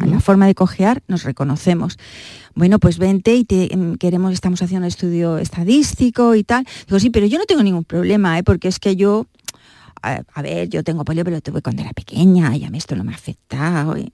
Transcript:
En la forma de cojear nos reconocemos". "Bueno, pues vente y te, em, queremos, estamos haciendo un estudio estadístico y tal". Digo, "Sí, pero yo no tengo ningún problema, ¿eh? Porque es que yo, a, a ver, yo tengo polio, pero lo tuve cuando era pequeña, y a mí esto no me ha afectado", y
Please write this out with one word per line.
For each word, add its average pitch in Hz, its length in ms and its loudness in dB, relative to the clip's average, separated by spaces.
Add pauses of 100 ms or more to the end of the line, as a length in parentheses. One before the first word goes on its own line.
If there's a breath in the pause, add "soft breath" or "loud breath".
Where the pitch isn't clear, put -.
En - 80 2
la 190 100 2
forma 196 280 4
de 190 80 4
cojear 196 520 0
nos 180 180 -4
reconocemos". 151 760 -2 (560 loud breath)
"Bueno, 185 240 4
pues 170 180 4
vente 190 380 2
y 247 100 2
te, 185 280 0
em, 170 240 -2
queremos, 185 360 0
estamos 180 280 -2
haciendo 180 240 -4
un 175 40 -2
estudio 170 480 -2
estadístico 233 1000 2
y 208 80 2
tal". 254 220 -2 (220 loud breath)
Digo, 196 120 2
"Sí, 226 100 2
pero 214 180 2
yo 233 100 0
no 403 80 -2
tengo 311 180 2
ningún 185 200 0
problema, 180 560 0
¿eh? 185 40 -4
Porque 185 240 2
es 185 120 -2
que 196 160 0
yo, 202 320 0 (720 soft breath)
a, - 200 -6 (120)
a 147 80 -10
ver, 165 280 -6
yo 160 140 -4
tengo 160 220 -4
polio, 160 180 -2
pero 170 140 -4
lo 147 40 -8
tuve 147 200 -6
cuando - 200 -6
era - 120 -8
pequeña, 175 640 4
y 139 60 -6
a - 60 -8
mí 120 80 -8
esto 160 180 -8
no - 80 -6
me 113 80 -6
ha - 40 -12
afectado", 151 840 -6
y - 160 -10